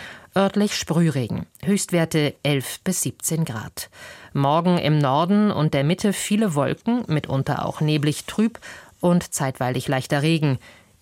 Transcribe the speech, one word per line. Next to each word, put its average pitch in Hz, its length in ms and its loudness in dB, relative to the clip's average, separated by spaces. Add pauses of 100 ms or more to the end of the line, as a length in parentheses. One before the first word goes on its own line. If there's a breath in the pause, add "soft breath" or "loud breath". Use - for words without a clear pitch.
(360 loud breath)
Örtlich 196 400 2
Sprühregen, 151 720 0 (160)
Höchstwerte 160 800 0
elf 143 380 0
bis 185 200 -2
siebzehn 160 440 -2
Grad. - 440 -10 (440 loud breath)
Morgen 165 440 2
im 151 220 2
Norden 170 500 4
und 151 240 0
der 139 100 2
Mitte 185 300 0
viele 208 400 0
Wolken, 226 540 0
mitunter 143 580 -2
auch - 160 -4
neblig 151 440 0
trüb 226 340 -2 (420 loud breath)
und 175 320 2
zeitweilig 127 540 -2
leichter 139 340 0
Regen. 151 380 2 (420 loud breath)